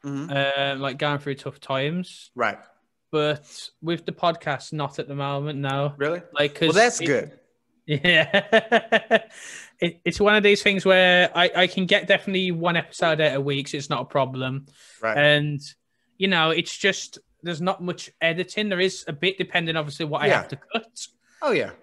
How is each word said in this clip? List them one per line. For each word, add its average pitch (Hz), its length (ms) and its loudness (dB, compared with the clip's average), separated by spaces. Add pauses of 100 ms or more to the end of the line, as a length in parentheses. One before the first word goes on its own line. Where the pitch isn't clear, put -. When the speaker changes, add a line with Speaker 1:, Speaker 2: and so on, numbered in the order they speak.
Speaker 1:
Mm-hmm. 143 260 -8
Speaker 2:
uh, 139 500 -2
like, 135 180 -6
going 147 200 -2
through 143 160 -6
tough - 240 -12
times. 147 760 -6
Speaker 1:
Right. 110 220 -2 (520)
Speaker 2:
But 151 600 -4 (120)
with 165 240 -6
the 175 60 -8
podcast, 160 600 -4
not 147 280 -6
at - 80 -8
the 143 80 -10
moment, 143 420 -6
no. 139 380 -2
Speaker 1:
Really? 160 260 -4 (100)
Speaker 2:
Like, 147 220 0
'cause 165 140 2
Speaker 1:
Well, 190 160 6
that's 240 160 0
Speaker 2:
it 170 60 -4
Speaker 1:
good. 139 320 -2 (480)
Speaker 2:
Yeah. 185 1300 2 (100)
<laughs> - 0 - (520)
It, 170 240 -2
it's 175 160 -4
one 208 140 6
of 208 80 4
these 202 180 6
things 196 240 0
where 185 520 6
I, 175 180 4
I 180 140 4
can 190 180 -2
get 196 220 2
definitely 190 420 0
one 170 260 -2
episode 160 440 -2
out 139 160 2
a 143 40 0
week, 139 280 -4
so - 80 -8
it's 143 120 -10
not 127 140 -2
a - 40 -6
problem. 131 600 -4 (340)
Speaker 1:
Right. 110 160 -2
Speaker 2:
And, 147 440 2 (560)
you 190 100 -2
know, 165 240 2
it's 170 260 -4
just, - 440 -4 (240)
there's 165 160 -6
not 185 200 -2
much 175 300 -10 (100)
editing. 180 500 -2
There 180 100 -2
is 190 260 -2
a 165 60 -8
bit, 180 260 -2
depending, 170 380 -2
obviously, 151 280 -6
what 147 180 -4
I 151 40 0
Speaker 1:
Yeah. - 120 4
Speaker 2:
have - 100 -6
to 135 80 -12
cut. - 500 -12 (360)
Speaker 1:
Oh, 277 100 2
yeah. 113 180 0 (120)